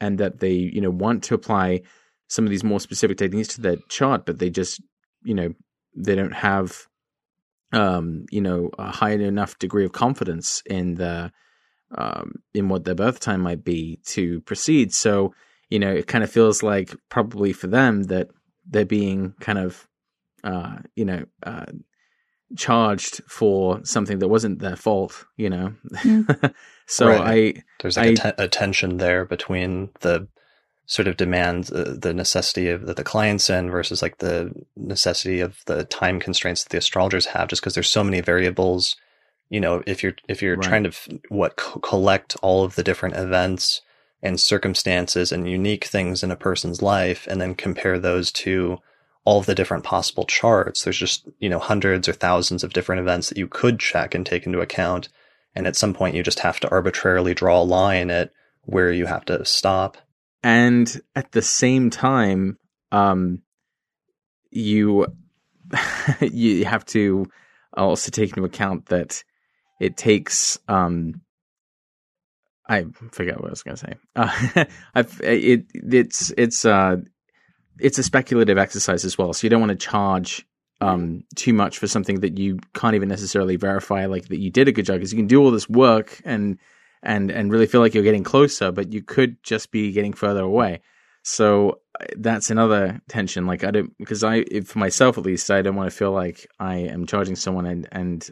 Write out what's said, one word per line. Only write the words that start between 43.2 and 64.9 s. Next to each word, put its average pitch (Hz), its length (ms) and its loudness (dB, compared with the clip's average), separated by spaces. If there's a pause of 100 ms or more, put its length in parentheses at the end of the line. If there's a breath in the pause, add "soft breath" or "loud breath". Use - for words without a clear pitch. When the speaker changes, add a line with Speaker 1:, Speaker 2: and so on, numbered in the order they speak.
Speaker 3:
and 90 180 -2
circumstances 90 920 0
and 87 180 -4
unique 98 360 -2
things 92 360 -2
in 92 80 -4
a 92 60 -4
person's 87 480 -4
life, 95 440 0
and 95 140 -4
then 92 140 -4
compare 92 420 -2
those 90 360 -2
to 90 440 -2 (460)
all 104 160 6
of 95 80 -6
the 98 80 2
different 92 280 -2
possible - 420 -2
charts, - 580 2
there's 90 160 -4
just, - 280 -4 (120)
you 104 100 -2
know, 87 80 0
hundreds 95 500 0
or 82 60 0
thousands 90 500 0
of 87 100 -8
different 92 280 -2
events 90 280 -2
that - 100 -8
you 90 80 -2
could 120 320 2
check - 340 -2
and 90 100 -2
take 87 220 -4
into 90 160 -2
account. 90 480 -2 (480)
And 90 100 -2
at 87 100 -4
some 101 160 0
point, 87 240 -2
you 90 40 -2
just - 200 -2
have - 180 0
to - 100 -2
arbitrarily 90 640 2
draw 90 280 4
a - 20 4
line 92 480 2
at 87 200 -2 (320)
where 90 280 2
you 87 140 0
have 85 220 -4
to - 180 -2
stop. 95 500 0 (480)
Speaker 1:
And 120 560 4 (160)
at - 160 -8
the 113 100 2
same 127 480 2
time, 101 680 0 (340)
um, 92 500 2 (1080)
you, 104 560 2 (640)